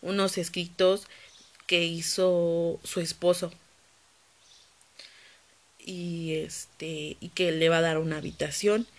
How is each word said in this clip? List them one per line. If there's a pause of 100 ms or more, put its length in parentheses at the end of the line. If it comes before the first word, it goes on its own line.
unos
escritos (600)
que
hizo
su
esposo. (2250)
Y,
este,
y
que
le
va
a
dar
una
habitación, (120)